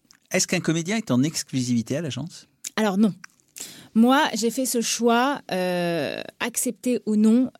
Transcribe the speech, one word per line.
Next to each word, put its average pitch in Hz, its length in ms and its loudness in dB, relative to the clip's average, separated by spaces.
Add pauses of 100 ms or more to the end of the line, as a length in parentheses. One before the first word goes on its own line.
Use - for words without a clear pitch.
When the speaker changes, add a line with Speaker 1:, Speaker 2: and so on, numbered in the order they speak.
(300)
Speaker 1:
Est-ce 190 160 0
qu'un 180 140 -2
comédien 170 360 -2
est 220 140 -4
en 127 120 4
exclusivité 127 760 -2
à 160 60 -4
l'agence ? 135 460 -10 (280)
Speaker 2:
Alors 208 220 0
non. 208 140 4 (840)
Moi, 254 260 6 (140)
j'ai 226 160 0
fait 262 160 -2
ce 247 140 -2
choix, 233 600 0 (120)
euh, 175 680 -2 (200)
accepté 247 640 -4
ou 214 100 0
non, 220 440 4